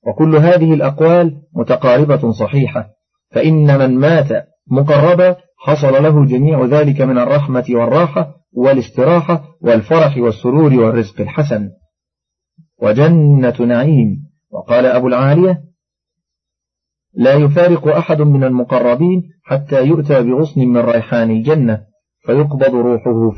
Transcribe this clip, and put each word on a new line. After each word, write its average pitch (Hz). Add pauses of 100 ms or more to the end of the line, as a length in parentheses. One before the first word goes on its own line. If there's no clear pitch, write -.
وكل 156
هذه 160
الأقوال 156 (140)
متقاربة 127
صحيحة، 110 (420)
فإن 151
من 131
مات 147 (200)
مقربا 156 (220)
حصل 143
له 147
جميع 131
ذلك 143
من 131
الرحمة 127
والراحة 139 (180)
والاستراحة 139 (180)
والفرح 139
والسرور 123
والرزق 113
الحسن، 110 (1120)
وجنة 139
نعيم. 120 (220)
وقال 120
أبو 127
العالية: 143 (1500)
"لا 127
يفارق 147
أحد 156
من 143
المقربين 127 (200)
حتى 135
يؤتى 147
بغصن 135
من 123
ريحان 117
الجنة 113 (440)
فيقبض 135
روحه 117